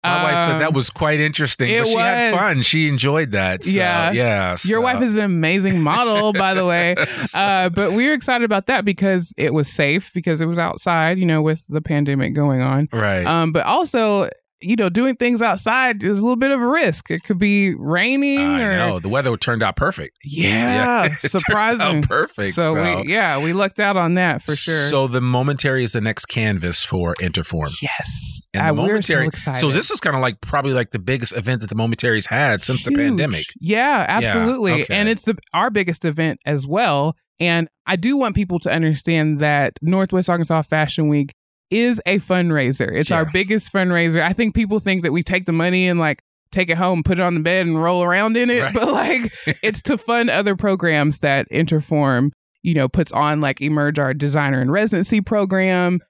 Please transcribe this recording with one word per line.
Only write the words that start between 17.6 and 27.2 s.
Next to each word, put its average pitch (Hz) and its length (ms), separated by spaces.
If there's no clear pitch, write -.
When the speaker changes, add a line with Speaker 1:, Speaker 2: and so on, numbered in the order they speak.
Speaker 2:
raining 269 680
Speaker 1:
I 269 100
Speaker 2:
or 196 160
Speaker 1:
know. 104 220
The 92 80
weather 123 280
turned 117 260
out 98 140
perfect. 139 480
Speaker 2:
Yeah, 151 260
Speaker 1:
Yeah, 240 540
<laughs> - 0
it 156 40
turned 147 160
out 139 60
Speaker 2:
surprising. 208 720
Speaker 1:
perfect, 156 520
Speaker 2:
So 160 200
Speaker 1:
so. 175 280
Speaker 2:
we, 175 100
yeah, 180 300
we 160 100
lucked 196 280
out 202 160
on 175 180
that 180 260
for 151 140
sure. 160 200
Speaker 1:
So 135 200
the 123 120
Momentary 131 640
is 113 80
the 117 80
next 107 260
canvas 95 580
for 85 360